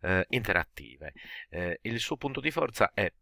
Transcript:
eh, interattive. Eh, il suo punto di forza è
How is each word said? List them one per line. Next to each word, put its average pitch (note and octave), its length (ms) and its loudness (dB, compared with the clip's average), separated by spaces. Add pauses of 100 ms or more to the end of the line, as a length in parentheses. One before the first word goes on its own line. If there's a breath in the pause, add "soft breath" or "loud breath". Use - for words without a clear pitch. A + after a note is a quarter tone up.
eh, F#2 300 2
interattive. D#2 800 -2 (360 loud breath)
Eh, F2 340 -2
il A#2 180 -2
suo - 160 -2
punto C#3 240 -4
di D3+ 100 0
forza - 420 2
è F#2+ 160 2 (120)